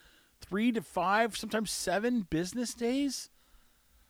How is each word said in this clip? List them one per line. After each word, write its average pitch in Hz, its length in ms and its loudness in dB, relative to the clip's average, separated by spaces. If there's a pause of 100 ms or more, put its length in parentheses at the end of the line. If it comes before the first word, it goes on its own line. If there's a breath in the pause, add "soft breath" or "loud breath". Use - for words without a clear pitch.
(400 soft breath)
Three 220 320 0
to 226 80 0
five, 196 560 2
sometimes 214 340 -2
seven 214 520 0
business 185 520 -2
days? 262 540 -2 (800 soft breath)